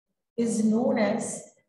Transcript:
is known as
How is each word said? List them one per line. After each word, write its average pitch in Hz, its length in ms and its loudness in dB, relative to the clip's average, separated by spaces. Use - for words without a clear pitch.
is 214 260 0
known 240 340 2
as - 540 -2